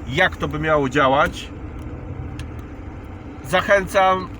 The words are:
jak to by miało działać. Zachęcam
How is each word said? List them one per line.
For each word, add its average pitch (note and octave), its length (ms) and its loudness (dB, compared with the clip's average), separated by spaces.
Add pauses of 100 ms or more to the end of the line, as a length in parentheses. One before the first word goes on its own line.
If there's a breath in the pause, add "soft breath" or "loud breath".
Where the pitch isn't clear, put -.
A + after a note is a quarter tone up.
jak E3 280 2
to D#3+ 120 -4
by D3 100 -4
miało D3+ 300 2
działać. C#3+ 600 4 (2000)
Zachęcam F#3+ 760 4 (120)